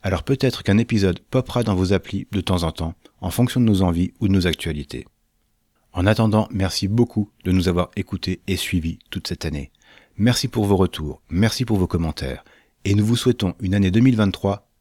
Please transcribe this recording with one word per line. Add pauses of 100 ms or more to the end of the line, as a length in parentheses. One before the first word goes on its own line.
Alors
peut-être
qu'un
épisode
popera
dans
vos
applis
de
temps
en
temps, (280)
en
fonction
de
nos
envies
ou
de
nos
actualités. (880)
En
attendant,
merci
beaucoup (140)
de
nous
avoir
écoutés
et
suivis (100)
toute
cette
année. (460)
Merci
pour
vos
retours,
merci
pour
vos
commentaires, (400)
et
nous
vous
souhaitons
une
année
deux
mille
vingt-trois (120)